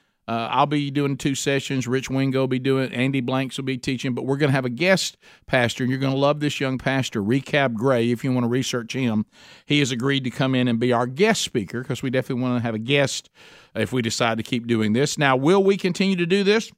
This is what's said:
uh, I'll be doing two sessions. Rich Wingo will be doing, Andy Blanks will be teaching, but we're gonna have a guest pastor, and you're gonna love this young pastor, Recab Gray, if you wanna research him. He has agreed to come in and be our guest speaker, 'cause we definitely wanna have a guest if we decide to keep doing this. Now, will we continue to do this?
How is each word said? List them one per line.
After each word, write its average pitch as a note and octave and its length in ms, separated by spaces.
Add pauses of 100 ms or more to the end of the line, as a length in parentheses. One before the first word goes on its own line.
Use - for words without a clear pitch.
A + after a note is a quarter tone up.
(260)
uh, A2+ 240
I'll C3 160
be C#3+ 240
doing C#3 260
two C#3 200
sessions. C3+ 500
Rich B2+ 240
Wingo C3+ 300
will C3 80
be B2+ 100
doing, C3+ 340
Andy C3+ 280
Blanks C3 360
will C3+ 100
be C3 120
teaching, C3 360
but B2+ 120
we're C#3 100
gonna C#3+ 140
have C3+ 140
a B2 40
guest E3+ 480 (300)
pastor, B2+ 380
and B2 80
you're C3+ 80
gonna C3+ 160
love C#3+ 240
this D3 180
young C3 180
pastor, C3 460
Recab C3+ 520
Gray, A#2+ 360
if A#2+ 140
you C3 80
wanna B2 160
research A#2+ 460
him. A#2 320 (380)
He D3 140
has C3 140
agreed C3+ 320
to B2 60
come C3 260
in B2 100
and A#2 140
be B2 120
our A#2+ 140
guest F#3 360
speaker, A#2+ 420
'cause - 180
we C3+ 80
definitely B2+ 320
wanna B2 160
have A#2 160
a G#2+ 60
guest C#3 500 (460)
if A2 160
we B2+ 100
decide A2+ 360
to A2 40
keep A#2 240
doing A2 260
this. C3+ 240
Now, C#3 200
will F3 260
we G3 140
continue F#3+ 400
to F3 100
do G3 160
this? G#3 360